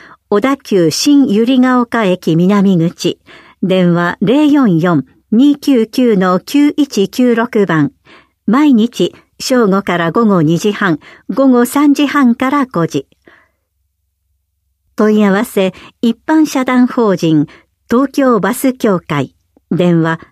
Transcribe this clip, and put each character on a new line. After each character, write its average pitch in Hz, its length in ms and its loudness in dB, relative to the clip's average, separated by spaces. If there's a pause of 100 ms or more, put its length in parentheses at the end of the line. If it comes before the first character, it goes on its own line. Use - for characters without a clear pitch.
(300)
小 208 100 0
田 269 160 -2
急 175 340 0
新 285 380 2
百 226 320 0
合 254 260 0
ヶ 233 180 -4
丘 - 20 -
駅 180 280 -2
南 190 420 2
口、 165 440 -4 (420)
電 180 320 0
話 175 260 -2
零 277 300 2
四 240 300 2
四 160 260 0 (240)
二 277 280 2
九 240 280 0
九 233 300 0
の 185 240 0
九 294 360 0
一 214 320 -2
九 247 280 0
六 226 300 -2
番。 160 260 -2 (540)
毎 277 260 2
日、 220 420 0 (240)
正 247 300 0
午 190 140 0
か 175 160 -4
ら 165 120 -2
午 233 140 0
後 196 180 2
二 160 160 2
時 208 140 -2
半、 185 260 -2 (300)
午 269 200 0
後 240 180 2
三 285 280 2
時 285 120 0
半 262 280 0
か - 160 -4
ら 285 160 -2
五 170 200 -4
時。 143 200 -6 (1900)
問 214 180 2
い 214 80 2
合 196 60 2
わ 202 140 0
せ、 185 300 -2 (280)
一 226 240 -2
般 311 180 2
社 277 200 -4
団 254 240 2
法 220 260 0
人、 160 320 0 (420)
東 262 220 0
京 254 300 0
バ 190 120 -2
ス 254 220 -4
協 208 240 -2
会。 - 380 -6 (340)
電 170 320 0
話、 165 160 -2 (140)